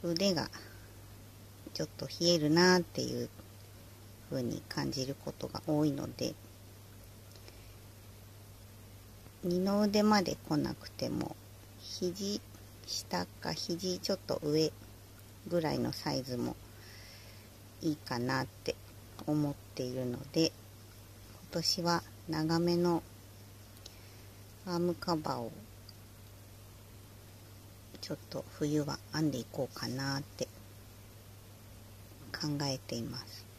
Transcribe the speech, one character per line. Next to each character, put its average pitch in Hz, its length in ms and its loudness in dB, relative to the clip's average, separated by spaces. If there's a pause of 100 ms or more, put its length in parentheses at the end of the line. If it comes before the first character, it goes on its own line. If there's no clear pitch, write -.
腕 175 300 6
が 135 140 2 (1300)
ち - 80 -2
ょ 156 40 2
っ - 100 -14
と - 100 -4
冷 170 220 4
え 175 100 10
る 151 100 6
な 180 300 12
っ 175 40 6
て - 200 -2
い 123 220 0
う - 40 -4 (1000)
風 135 140 2
に - 240 0
感 139 240 0
じ 135 120 0
る 135 200 -2
こ 147 80 -2
と - 160 -6
が - 180 -4
多 151 180 6
い 151 60 8
の 139 240 0
で、 - 180 0 (3000)
二 175 160 4
の 196 220 6
腕 208 240 8
ま 214 180 10
で - 140 2 (120)
来 156 80 4
な 135 180 2
く - 180 -10
て - 160 -2
も、 113 260 0 (460)
肘 196 600 -2 (460)
下 - 400 -2 (140)
か 165 120 0
肘 180 460 0
ち 202 140 0
ょ - 20 6
っ 185 40 0 (100)
と - 160 2
上 151 280 6 (760)
ぐ 170 120 6
ら 151 120 4
い 131 80 4
の 120 120 2
サ 147 200 0
イ 135 100 2
ズ 127 140 -2
も 123 180 0 (1300)
い 160 100 4
い 147 40 2
か 123 240 -2
な 131 220 4
っ 127 40 0
て - 300 -2 (500)
思 151 240 6
っ 143 40 -2 (200)
て - 80 -2
い 127 100 -2
る 127 140 0
の 120 120 0 (140)
で、 165 200 6 (1000)
今 170 120 0
年 - 200 4
は 170 220 6 (240)
長 160 320 4
め 175 160 6
の 175 260 6 (1700)
ア 180 40 0
ー 175 80 2
ム 175 140 6
カ 170 220 2
バ 151 220 0
ー - 20 -2
を 113 100 -2 (2500)
ち - 80 -10
ょ 170 60 -2
っ - 20 -16 (100)
と - 160 -6 (140)
冬 151 240 4
は 143 160 -2 (160)
編 156 140 4
ん - 20 6
で 127 80 -2
い 117 120 -4
こ 135 240 -2
う - 0 -
か 120 140 -4
な 135 300 0
っ 139 40 -2
て - 240 -6 (1900)
考 151 100 0 (160)
え 135 120 2
て - 180 -4
い 117 80 0
ま 117 140 -4
す。 - 300 -12 (120)